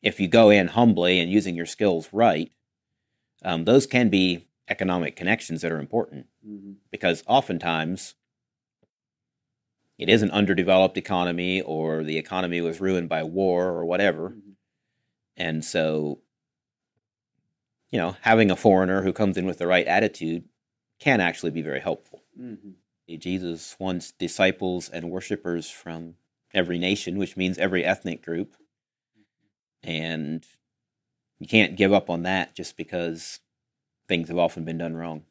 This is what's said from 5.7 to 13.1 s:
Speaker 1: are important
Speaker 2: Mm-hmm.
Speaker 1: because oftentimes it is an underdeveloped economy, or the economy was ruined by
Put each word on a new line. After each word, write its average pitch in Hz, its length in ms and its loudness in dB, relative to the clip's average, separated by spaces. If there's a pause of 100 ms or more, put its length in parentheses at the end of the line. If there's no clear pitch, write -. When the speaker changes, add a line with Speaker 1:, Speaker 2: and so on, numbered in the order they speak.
Speaker 1:
are 78 80 -4
important 71 460 -6 (200)
Speaker 2:
Mm-hmm. 101 260 -16 (180)
Speaker 1:
because 87 360 -4
oftentimes 87 880 -2 (1800)
it - 100 -4
is 107 140 6
an 101 80 0
underdeveloped 95 680 4
economy, 90 640 -2
or 78 440 -4
the 78 140 -4
economy 87 420 -4
was 85 200 -4
ruined 92 280 0
by 80 140 -2